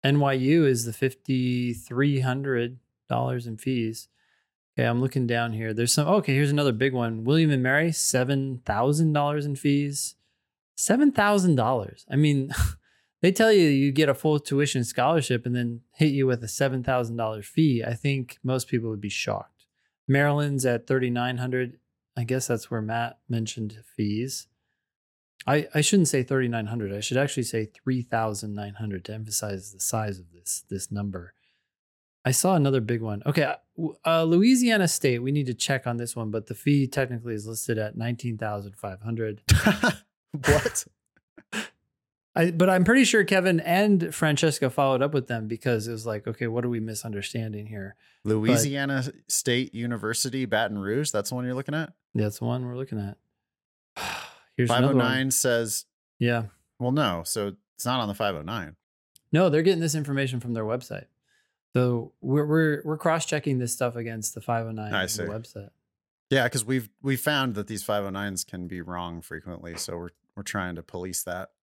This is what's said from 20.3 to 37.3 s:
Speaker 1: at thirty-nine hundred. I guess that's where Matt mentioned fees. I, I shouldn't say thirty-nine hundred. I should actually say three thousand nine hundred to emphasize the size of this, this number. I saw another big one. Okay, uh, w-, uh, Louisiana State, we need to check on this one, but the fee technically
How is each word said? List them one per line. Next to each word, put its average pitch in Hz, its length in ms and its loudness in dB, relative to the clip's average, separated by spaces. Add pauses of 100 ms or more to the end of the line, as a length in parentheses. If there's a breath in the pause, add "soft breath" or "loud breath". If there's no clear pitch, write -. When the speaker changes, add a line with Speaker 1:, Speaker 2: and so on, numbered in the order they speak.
Speaker 1:
at 120 200 2
thirty-nine 123 520 0
hundred. 127 420 -4 (380)
I 120 80 -2
guess 127 220 -2
that's 117 220 -2
where 117 120 -4
Matt 117 360 -4 (120)
mentioned 113 480 -4 (180)
fees. 110 520 -4 (1000)
I, 147 260 2
I 156 60 2
shouldn't 165 300 4
say 131 140 2
thirty-nine 120 420 -2
hundred. 104 280 -6
I 104 60 -6
should 123 180 -2
actually 139 260 0
say 113 220 -4
three 127 360 -4
thousand 110 520 -2
nine 101 200 -8
hundred 101 320 -6
to 107 80 -10
emphasize 104 580 -6
the 95 80 -20
size 107 400 -4
of 85 140 -20
this, - 360 -10
this 98 220 -8
number. 98 420 -8 (920)
I 127 60 4
saw 180 240 2
another 139 260 4
big 113 200 -2
one. 107 240 -6
Okay, 151 180 2
uh, 143 120 -2 (220)
w-, 156 180 -6 (100)
uh, 165 180 4
Louisiana 214 680 6
State, 123 300 0
we 131 120 -2
need 147 140 0
to 123 80 -4
check - 340 -2
on 120 100 -2
this 117 200 -8
one, 110 140 -4
but 110 160 -6
the 120 80 -8
fee 143 320 2
technically 123 480 -4